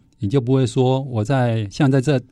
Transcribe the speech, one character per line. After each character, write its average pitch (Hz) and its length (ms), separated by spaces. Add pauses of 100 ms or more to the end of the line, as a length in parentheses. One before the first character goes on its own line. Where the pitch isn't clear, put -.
(180)
你 101 120
就 135 100
不 123 140
会 131 120
说 131 360
我 123 200
在， 113 460
像 135 220
在 135 100
这 131 180 (140)